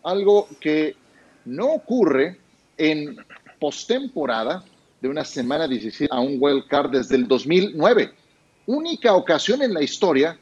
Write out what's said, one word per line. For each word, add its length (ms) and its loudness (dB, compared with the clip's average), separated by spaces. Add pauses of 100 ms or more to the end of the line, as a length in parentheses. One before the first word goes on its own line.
algo 460 2 (100)
que 380 -2 (480)
no 220 -6
ocurre 720 0 (400)
en 400 -2 (420)
postemporada 1040 -4 (380)
de 80 -4
una 160 -6
semana 420 -4
diecisiete 460 -4
a 60 -2
un 200 -2
wild 260 0
card 260 -2
desde 240 0
el 120 2
dos 180 0
mil 300 2
nueve. 380 2 (500)
Única 500 0
ocasión 460 2
en 140 0
la 80 0
historia 600 0